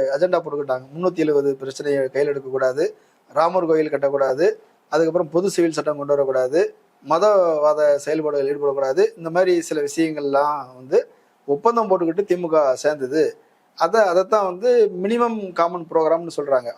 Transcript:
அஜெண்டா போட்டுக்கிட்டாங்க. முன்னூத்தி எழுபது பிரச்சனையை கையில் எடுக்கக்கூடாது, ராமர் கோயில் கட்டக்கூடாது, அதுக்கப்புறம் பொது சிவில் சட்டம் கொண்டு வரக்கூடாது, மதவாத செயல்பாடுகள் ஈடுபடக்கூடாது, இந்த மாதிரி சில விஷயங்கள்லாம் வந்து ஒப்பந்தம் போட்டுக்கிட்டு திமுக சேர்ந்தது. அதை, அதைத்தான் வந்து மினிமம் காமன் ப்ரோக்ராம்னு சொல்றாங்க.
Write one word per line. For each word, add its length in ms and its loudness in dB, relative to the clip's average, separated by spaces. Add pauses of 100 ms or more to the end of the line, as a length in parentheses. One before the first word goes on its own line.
(100)
அஜெண்டா 280 2
போட்டுக்கிட்டாங்க. 500 -4
முன்னூத்தி 360 -4
எழுபது 320 2
பிரச்சனையை 420 -6 (100)
கையில் 220 -2
எடுக்கக்கூடாது, 540 -2 (460)
ராமர் 360 0
கோயில் 260 0
கட்டக்கூடாது, 540 0 (460)
அதுக்கப்புறம் 380 0
பொது 200 0
சிவில் 260 0
சட்டம் 220 -4
கொண்டு 160 0
வரக்கூடாது, 460 2 (440)
மதவாத 760 2 (160)
செயல்பாடுகள் 520 -2
ஈடுபடக்கூடாது, 560 0 (120)
இந்த 140 -10
மாதிரி 300 2
சில 200 -4
விஷயங்கள்லாம் 760 -2 (200)
வந்து 240 0 (480)
ஒப்பந்தம் 420 0
போட்டுக்கிட்டு 360 0
திமுக 460 0
சேர்ந்தது. 520 -2 (540)
அதை, 280 2
அதைத்தான் 400 2
வந்து 240 -2 (260)
மினிமம் 420 -2 (140)
காமன் 360 -2
ப்ரோக்ராம்னு 480 0
சொல்றாங்க. 420 -2